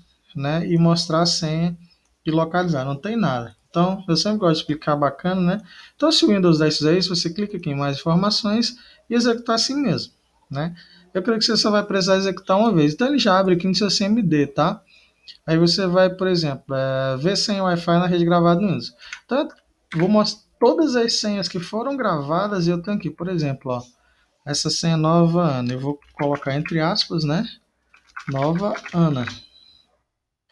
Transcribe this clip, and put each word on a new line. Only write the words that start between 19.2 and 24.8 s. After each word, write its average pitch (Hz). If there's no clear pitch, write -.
Então, 294
eu 165
vou 180
mostrar 208
todas 294
as 233
senhas 202
que 185
foram 240
gravadas 180
e 170
eu 175
tenho 208
aqui, 180
por 175
exemplo, 143
ó, 120
essa 143
senha 165